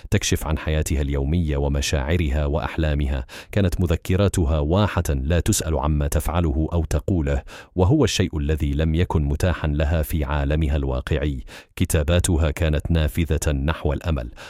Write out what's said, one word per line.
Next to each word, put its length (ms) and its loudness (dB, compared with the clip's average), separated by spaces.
تكشف 360 0
عن 100 0
حياتها 440 -2
اليومية 560 0
ومشاعرها 880 0
وأحلامها. 800 -2
كانت 300 0
مذكراتها 760 2
واحة 500 2
لا 300 0
تسأل 400 0
عما 280 2
تفعله 640 0
أو 100 2
تقوله، 600 0
وهو 280 4
الشيء 340 0
الذي 360 0
لم 220 2
يكن 280 2
متاحا 440 0
لها 340 2
في 220 -2
عالمها 520 0
الواقعي. 680 -2
كتاباتها 760 2
كانت 400 -2
نافذة 600 0
نحو 420 -2
الأمل، 380 -4